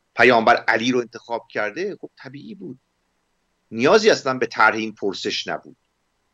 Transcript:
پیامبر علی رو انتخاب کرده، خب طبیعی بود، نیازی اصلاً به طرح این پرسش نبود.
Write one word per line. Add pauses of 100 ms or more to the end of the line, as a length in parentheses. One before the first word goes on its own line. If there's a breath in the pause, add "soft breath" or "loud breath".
(160)
پیامبر
علی
رو
انتخاب
کرده،
خب
طبیعی
بود، (920)
نیازی
اصلاً
به
طرح
این
پرسش
نبود. (580)